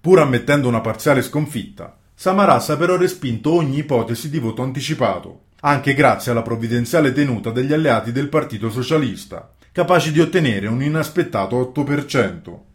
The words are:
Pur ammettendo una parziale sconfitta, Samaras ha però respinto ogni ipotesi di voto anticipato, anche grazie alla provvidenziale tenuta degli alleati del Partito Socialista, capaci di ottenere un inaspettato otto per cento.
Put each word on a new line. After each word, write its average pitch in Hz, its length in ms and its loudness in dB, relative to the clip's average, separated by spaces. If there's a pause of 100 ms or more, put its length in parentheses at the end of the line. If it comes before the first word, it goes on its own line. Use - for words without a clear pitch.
Pur 180 180 6
ammettendo 139 480 2
una 117 140 2
parziale 120 420 0
sconfitta, - 760 -6 (220)
Samaras 185 500 2
ha 147 60 0
però 175 200 2
respinto 151 560 0
ogni 147 260 2
ipotesi 120 500 -2
di 147 120 -2
voto 113 220 -4
anticipato, 127 800 -4 (180)
anche 139 340 2
grazie 127 380 2
alla 117 100 0
provvidenziale 117 720 0
tenuta 123 380 -2
degli 131 220 -2
alleati 120 380 0
del 139 180 -4
Partito 113 420 -2
Socialista, 123 840 -4 (160)
capaci 170 400 2
di 147 80 0
ottenere 151 480 2
un 120 160 -2
inaspettato 147 720 -2
otto 127 300 -2
per 143 220 -2
cento. 87 580 -4 (100)